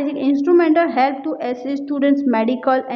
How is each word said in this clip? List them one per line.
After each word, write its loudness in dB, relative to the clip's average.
છે -4
કે -6
instrumental 4
help 0
to -4
S -6
C -4
students, 0
medical, 0